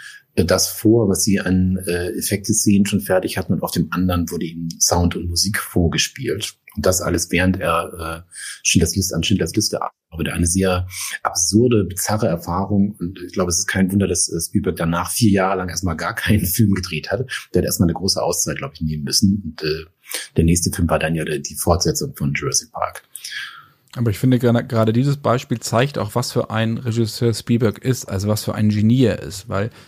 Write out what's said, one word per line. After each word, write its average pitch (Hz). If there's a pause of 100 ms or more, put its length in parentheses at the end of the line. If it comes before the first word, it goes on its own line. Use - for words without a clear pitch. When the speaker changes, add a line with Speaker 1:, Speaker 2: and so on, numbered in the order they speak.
(360)
Speaker 1:
äh, -
das 92
vor, 110
was 92
sie 95
an, 92
äh, 87
Effekte-Szenen 98
schon 98
fertig -
hatten 95
und 82
auf -
dem 85
anderen 87
wurde 85
ihm 85 (120)
Sound 87
und 90
Musik 87
vorgespielt. - (220)
Und -
das 92
alles, 87
während 92
er, 82
äh, - (320)
Schindlers -
Liste, 95
an 85
Schindlers -
Liste -
arbeitet. -
Eine 85
sehr 92 (340)
absurde, 110
bizarre 107
Erfahrung. 98
Und 87
ich -
glaube, 90
es 90
ist -
kein 95
Wunder, 98
dass, 90
äh, 85
Spielberg 85
danach 85
vier 113
Jahre 95
lang 90
erstmal 85
gar 95
keinen -
<laughs> -
Film 98
gedreht 92
hat. 120 (240)
Der 90
hat 82
erstmal -
eine 82
große 90
Auszeit, 73
glaube 69
ich, -
nehmen 78
müssen. 98
Und, 78
äh, 78 (520)
der 82
nächste 82
Film 85
war 80
dann 80
ja 78
der, 76
die 71
Fortsetzung 80
von 71
Jurassic -
Park. - (880)
Speaker 2:
Aber 117
ich 92
finde, 127
gra-, 117
gerade 110
dieses 139
Beispiel 120
zeigt 127
auch, 104
was -
für -
ein 113
Regisseur 117
Spielberg 120
ist, -
also 98
was 107
für -
ein 107
Genie 110
er 101
ist, -
weil 101 (180)